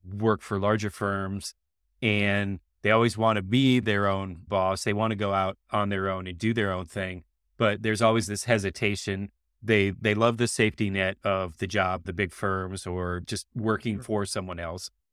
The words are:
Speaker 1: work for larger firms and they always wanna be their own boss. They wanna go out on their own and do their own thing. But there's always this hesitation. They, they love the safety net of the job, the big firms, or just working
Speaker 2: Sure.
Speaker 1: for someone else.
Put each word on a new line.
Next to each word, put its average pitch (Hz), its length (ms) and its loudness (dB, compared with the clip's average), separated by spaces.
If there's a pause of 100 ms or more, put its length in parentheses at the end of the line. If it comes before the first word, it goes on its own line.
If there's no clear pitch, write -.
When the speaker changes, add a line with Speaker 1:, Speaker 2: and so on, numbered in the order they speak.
Speaker 1:
work 101 380 0
for 101 180 -4
larger 104 300 2
firms 98 640 -6 (480)
and 101 580 2 (220)
they 104 100 2
always 113 260 4
wanna 110 240 2
be 127 380 4
their 104 280 2
own 95 400 -4
boss. 95 360 0
They 110 100 0
wanna 110 220 0
go 98 180 -2
out 95 240 0 (120)
on 104 200 0
their 98 200 -2
own 92 180 -6
and 87 100 -10
do 113 160 0
their 107 200 0
own 90 120 -4
thing. 92 380 -8 (340)
But 107 260 2
there's 107 180 0
always 113 260 4
this 101 180 -6
hesitation. 101 840 -2 (320)
They, 104 280 4
they 104 240 0
love 117 220 4
the 120 100 2
safety 107 420 2
net 98 340 0
of 95 360 -2
the 98 80 -2
job, 92 380 0
the 95 80 -6
big 92 200 -2
firms, 95 540 -4
or 90 340 -4
just - 240 -8 (100)
working 110 420 -2
Speaker 2:
Sure. - 60 -12
Speaker 1:
for 104 220 -2
someone 92 340 -8
else. 85 300 -10 (240)